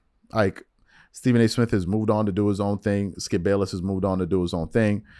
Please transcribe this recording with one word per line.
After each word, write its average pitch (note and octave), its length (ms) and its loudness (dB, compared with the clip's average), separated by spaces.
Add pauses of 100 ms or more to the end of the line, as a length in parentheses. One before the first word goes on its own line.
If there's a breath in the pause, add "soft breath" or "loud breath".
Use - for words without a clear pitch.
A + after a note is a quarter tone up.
(340)
like, G2 300 0 (480 soft breath)
Stephen A#2+ 280 2
A. A2+ 80 6
Smith A#2 220 0
has F#2+ 160 0
moved G#2+ 240 0
on G#2+ 160 2
to G2 60 -2
do G#2 160 0
his G2+ 120 0
own G2+ 180 -2
thing. G2+ 400 -2
Skip F2+ 240 -4
Bayless G2 280 0
has F#2 120 -6
moved F#2+ 220 -2
on F#2 140 0
to F2+ 80 -2
do F2+ 160 0
his F2 100 -2
own E2 160 -4
thing. G#2 360 0 (160 soft breath)